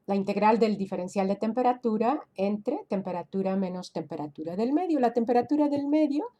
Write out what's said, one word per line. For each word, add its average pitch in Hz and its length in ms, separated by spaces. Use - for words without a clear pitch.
la 196 80
integral 202 440
del 214 180
diferencial 190 520
de 196 80
temperatura 233 1000
entre 208 540
temperatura 190 680
menos 180 360
temperatura 156 600
del 233 180
medio. 320 280
La 240 140
temperatura 247 540
del 285 180
medio 302 400